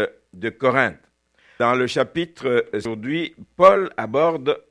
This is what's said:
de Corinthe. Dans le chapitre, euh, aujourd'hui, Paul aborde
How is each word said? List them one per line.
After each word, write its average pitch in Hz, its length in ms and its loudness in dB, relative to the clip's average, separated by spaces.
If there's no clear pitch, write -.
de 92 160 -8
Corinthe. 127 500 0
Dans 120 160 2
le 127 140 0
chapitre, 147 600 -4
euh, 120 140 2
aujourd'hui, 113 600 -6
Paul 190 400 4
aborde 139 760 -2